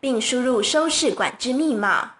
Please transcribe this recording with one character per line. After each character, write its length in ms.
并 200
输 200
入 200
收 280
视 260
管 240
制 140
密 200
码。 460